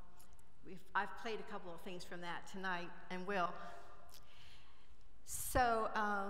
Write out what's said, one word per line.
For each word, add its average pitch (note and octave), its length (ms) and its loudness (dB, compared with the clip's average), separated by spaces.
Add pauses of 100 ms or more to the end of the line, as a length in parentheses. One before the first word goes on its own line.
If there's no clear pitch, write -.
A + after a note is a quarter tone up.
(640)
we've, F3 180 -2 (100)
I've G3 280 4
played A3 180 0
a G3 120 -2
couple F#3 220 -2
of E3+ 80 -6
things F3+ 220 -2
from F3 180 -4
that E3+ 300 -2
tonight F3+ 380 0 (200)
and F#3 160 0
will. F#3 240 4 (1800)
So, A#3 720 4
uh, G#3 340 2